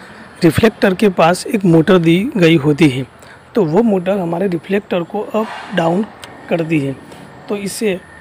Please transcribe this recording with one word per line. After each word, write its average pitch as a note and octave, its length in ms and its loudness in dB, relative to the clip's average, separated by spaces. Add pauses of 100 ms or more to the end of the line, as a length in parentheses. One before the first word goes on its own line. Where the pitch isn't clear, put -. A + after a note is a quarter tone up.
(440)
reflector G3+ 520 2
के G#3 160 2
पास F3 360 2
एक G3+ 180 -2
motor E3 340 4
दी E3 200 2 (180)
गई E3 200 4
होती D3 320 2
है, B2+ 160 -4 (500)
तो A3 100 2
वो E3+ 180 2
motor G3 360 0
हमारे E3+ 300 -4
reflector F#3 560 -4
को G3+ 180 -8
अप - 240 -4 (280)
down F3 300 0 (440)
करती E3 300 -2
है, C#3 160 -4 (540)
तो G#3 80 -6
इससे G3 420 -6 (220)